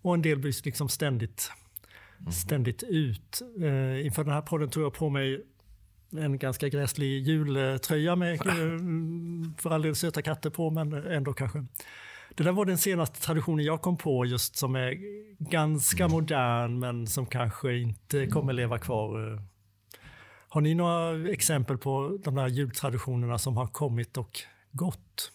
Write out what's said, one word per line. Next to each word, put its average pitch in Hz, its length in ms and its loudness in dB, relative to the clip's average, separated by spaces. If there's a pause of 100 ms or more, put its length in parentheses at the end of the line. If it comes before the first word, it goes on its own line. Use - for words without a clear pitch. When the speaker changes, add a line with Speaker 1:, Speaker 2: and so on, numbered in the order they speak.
Speaker 1:
Och 180 120 2
en 170 80 4
del 151 180 4
byts 135 260 -2
liksom 139 240 -2
ständigt, 127 600 -2 (680)
Speaker 2:
Mm. - 120 -6
Speaker 1:
ständigt 113 520 0
ut. 156 580 0 (200)
Eh, 135 440 2
inför 147 180 0
den 143 100 2
här 151 80 0
podden 151 280 0
tog 156 140 0
jag 147 100 0
på 160 160 0
mig 135 360 0 (720)
en 147 200 0
ganska 131 320 -2
gräslig 135 580 0
jultröja 151 880 2
med, 175 180 2
Speaker 2:
<laughs> 160 140 -2
Speaker 1:
eh, 165 320 0 (800)
för - 120 -4
all 160 120 4
del 156 140 2
söta 156 260 -2
katter 156 280 -2
på, 160 200 -2
men 156 240 0
ändå 143 400 -2
kanske. 135 320 -4 (680)
Det - 80 0
där 170 80 6
var 196 140 2
den 185 120 2
senaste 175 440 0
traditionen 156 440 2
jag 156 160 0
kom 180 160 0
på, 127 280 2
just 123 300 0
som 131 200 0
är 127 180 0 (460)
ganska 156 640 2
Speaker 2:
Mm. 170 80 4
Speaker 1:
modern, 123 680 2
men 120 280 -2
som 127 180 -2
kanske 123 520 0
inte 123 500 0
kommer 139 260 2
leva 120 260 0
kvar. 110 640 -2 (1080)
Har 156 120 2
ni 156 140 4
några 170 540 2
exempel 143 480 2
på 139 460 -2
de 135 120 0
där 135 120 2
jultraditionerna 123 920 0
som 117 200 0
har 127 100 0
kommit 120 500 -2
och - 220 -6 (320)
gått? - 640 -6